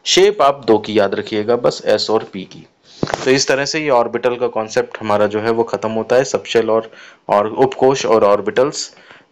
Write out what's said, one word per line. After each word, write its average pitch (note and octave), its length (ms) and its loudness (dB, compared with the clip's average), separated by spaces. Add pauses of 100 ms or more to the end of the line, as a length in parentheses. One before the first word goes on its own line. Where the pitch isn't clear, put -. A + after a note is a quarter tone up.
शेप G3+ 380 2
आप C#3 240 2
दो A2 120 4
की G#2+ 200 -2
याद G2 160 2
रखिएगा G#2 420 -2
बस, - 300 -2
एस G#2+ 240 0
और A2 220 0
पी F#2 120 -12
की। - 220 -20 (580)
तो C3 60 2
इस C3+ 180 2
तरह C#3 160 0
से D#3 160 -4
ये D3 100 -2
ऑर्बिटल A#2+ 460 0
का A#2+ 100 -2
कॉन्सेप्ट A2+ 540 -4
हमारा G#2+ 260 2
जो G#2+ 140 -4
है A2+ 100 0
वो A2+ 120 0
ख़त्म G#2+ 280 -4
होता A2 260 -2
है, B2+ 80 4
सबशेल A2 460 -2
और, A2+ 200 0 (380)
और G#2 180 2
उपकोष C3 600 0
और G#2 180 4
ऑर्बिटल्स। G#2 720 0 (380)